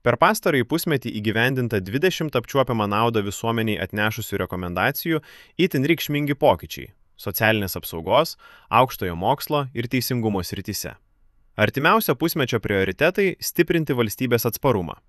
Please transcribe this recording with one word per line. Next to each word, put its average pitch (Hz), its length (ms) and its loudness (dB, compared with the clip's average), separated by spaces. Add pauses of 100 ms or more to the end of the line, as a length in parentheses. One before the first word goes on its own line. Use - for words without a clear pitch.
Per 117 160 2
pastarąjį 170 480 2
pusmetį 151 540 -2
įgyvendinta 117 680 0
dvidešimt 156 560 -2
apčiuopiamą 117 480 0
naudą 110 380 2
visuomeniai 110 580 -2
atnešusių 104 560 -4
rekomendacijų 92 800 -2 (400)
itin 156 240 2
reikšmingi 147 560 -2
pokyčiai – 87 480 0 (320)
socialinės 104 560 0
apsaugos, 92 600 0 (340)
aukštojo 110 400 2
mokslo 135 540 -2 (100)
ir 117 160 -6
teisingumo 113 480 0
srityse. 92 540 -8 (680)
Artimiausio 156 560 4
pusmečio 139 480 0
prioritetai: 135 680 2 (100)
stiprinti 165 480 0
valstybės 120 560 0
atsparumą 110 460 0 (140)